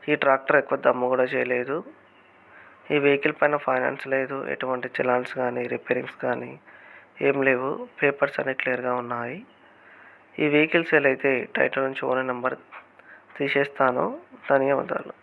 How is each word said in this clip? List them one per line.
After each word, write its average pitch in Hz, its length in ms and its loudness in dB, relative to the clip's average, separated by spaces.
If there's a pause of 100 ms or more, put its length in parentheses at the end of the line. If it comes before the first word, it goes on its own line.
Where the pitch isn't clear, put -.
ఈ 151 60 4
ట్రాక్టర్ 139 420 2
ఎక్కువ 139 220 0
దమ్ము 127 300 2
కూడా 127 160 4
చేయలేదు. 127 600 -2 (1080)
ఈ 147 40 4
వెహికల్ 143 420 2
పైన 147 160 2
ఫైనాన్స్ 131 560 -2
లేదు, 135 240 -2 (160)
ఎటువంటి 127 440 -4
చలాన్స్ 123 440 0
కానీ 123 220 -2 (100)
రిపేరింగ్స్ 127 500 -4
కానీ 127 380 -6 (640)
ఏం 139 200 2
లేవు. 135 460 0 (140)
పేపర్స్ 143 380 2
అన్నీ 135 140 -2
క్లియర్గా 127 380 -2 (100)
ఉన్నాయి. 120 440 -8 (920)
ఈ 151 160 2
వెహికల్ 156 300 4
సేల్ 147 220 4
అయితే 131 500 0
టైటిల్ 135 280 2
నుంచి 135 260 -6
ఓనర్ 131 160 0
నెంబర్ 127 300 -4 (800)
తీసేస్తాను. 139 840 0 (300)
ధన్యవాదాలు. 135 640 0 (100)